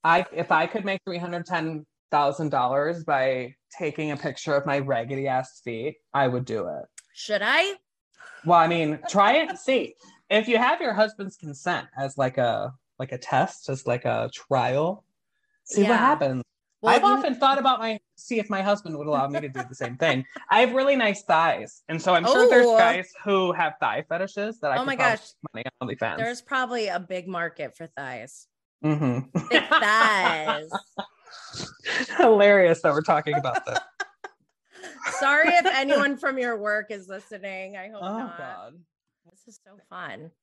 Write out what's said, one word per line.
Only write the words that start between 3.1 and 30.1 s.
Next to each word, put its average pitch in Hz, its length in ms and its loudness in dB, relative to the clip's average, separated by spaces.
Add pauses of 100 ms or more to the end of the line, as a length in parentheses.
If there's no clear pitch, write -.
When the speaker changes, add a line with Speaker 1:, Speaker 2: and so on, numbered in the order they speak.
Speaker 1:
taking 151 340 -6
a 139 80 -6
picture 147 360 -6
of 143 120 0
my 143 140 0
raggedy 135 460 -4
ass 131 380 -4
feet, 120 320 -8 (160)
I 139 160 2
would 123 160 -2
do 107 240 -6
it. 76 160 -10 (300)
Speaker 2:
Should 208 280 -6
I? 330 340 0 (680)
Speaker 1:
Well, 170 140 6
I 165 100 6
mean, 156 300 0 (100)
try 202 300 4
it 320 100 0
and 370 100 -10
see. 254 360 -2 (340)
If 208 180 2
you 226 120 2
have 294 240 2
your 254 100 -2
husband's 208 460 -2
consent 147 580 -6
as, 135 220 -6
like, 131 180 0
a, 120 380 -2 (240)
like, 135 140 -8
a 123 60 -8
test, - 520 -2
as, 135 160 -6
like, 120 180 -2
a 113 300 -2
trial, 135 720 -2 (580)
see 202 200 2
what 202 40 2
Speaker 2:
Yeah. 226 80 4
Speaker 1:
happens. 147 460 2 (420)
Speaker 2:
Well, 175 100 6
Speaker 1:
I've 254 60 6
Speaker 2:
you 392 80 4
Speaker 1:
often 359 280 2
thought 269 220 4
about 254 200 2
my, 220 200 -6 (180)
see - 220 -6
if 208 120 -4
my 196 100 -2
husband 196 380 -2
would 147 80 -8
allow 143 200 0
me 143 140 -4
to 147 80 -8
do 135 180 -8
the 131 80 -18
same 123 220 -8
thing. 135 260 0 (140)
Speaker 2:
<laughs> - 140 -10
Speaker 1:
I 208 100 6
have 240 140 2
really 269 220 2
nice 208 260 0
thighs. 156 680 0
And 160 120 -6
so 180 140 2
I'm 170 120 2
sure 254 240 6
there's 247 160 8
Speaker 2:
Ooh. 226 100 6
Speaker 1:
guys 180 320 4 (160)
who 190 280 2
have 165 280 -2
thigh 127 260 -2
fetishes 202 540 -6
that 147 100 -2
I - 60 0
Speaker 2:
Oh - 40 0
Speaker 1:
could 262 80 -4
Speaker 2:
my 269 80 -4
Speaker 1:
probably 247 200 2
Speaker 2:
gosh. - 120 -16 (260)
Speaker 1:
make 117 120 -8
money 127 140 -10
on 127 80 -6
OnlyFans. 113 300 -6
Speaker 2:
There's 240 240 -6
probably 247 460 -4
a 180 120 -4
big 180 260 -10
market 165 480 -8
for 165 120 -16
thighs. 127 600 -14 (380)
Speaker 1:
Mm-hmm. 147 540 -2 (100)
Speaker 2:
Thick - 220 2
thighs. 208 1000 0 (280)